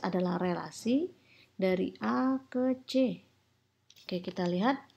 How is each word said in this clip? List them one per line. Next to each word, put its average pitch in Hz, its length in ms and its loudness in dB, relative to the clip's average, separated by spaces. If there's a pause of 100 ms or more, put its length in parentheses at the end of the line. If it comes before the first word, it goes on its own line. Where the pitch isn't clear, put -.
adalah 180 320 0
relasi 185 720 -2 (480)
dari 185 320 2 (160)
A 254 400 2
ke 254 400 -2
C. 254 320 2 (880)
Oke, 180 160 -4
kita 180 240 -4
lihat 196 400 2 (120)